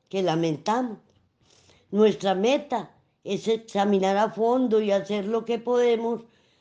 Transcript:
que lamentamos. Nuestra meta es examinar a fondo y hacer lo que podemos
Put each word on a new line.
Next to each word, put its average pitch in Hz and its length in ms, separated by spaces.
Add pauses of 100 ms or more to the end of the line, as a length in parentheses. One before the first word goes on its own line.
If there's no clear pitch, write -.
que 190 140
lamentamos. 175 760 (920)
Nuestra 196 440
meta 233 560 (320)
es 185 240
examinar 202 720
a 214 120
fondo 226 520
y 208 100
hacer 196 340
lo 220 200
que 233 140
podemos 233 640 (400)